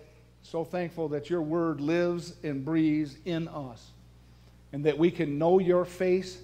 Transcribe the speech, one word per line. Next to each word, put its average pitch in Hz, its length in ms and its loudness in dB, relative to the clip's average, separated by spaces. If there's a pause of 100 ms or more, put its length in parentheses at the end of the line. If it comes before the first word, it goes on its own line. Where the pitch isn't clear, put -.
(440)
so 165 200 -6
thankful 165 460 -6
that 147 200 -4
your 175 120 0
word 160 400 0
lives 175 520 0 (120)
and 139 180 -4
breathes 151 600 0
in 165 240 -4
us, 127 420 -12 (800)
and 147 140 -4
that 151 120 4
we 165 140 4
can 147 260 -2
know 170 220 6
your 180 240 4
face, 185 600 0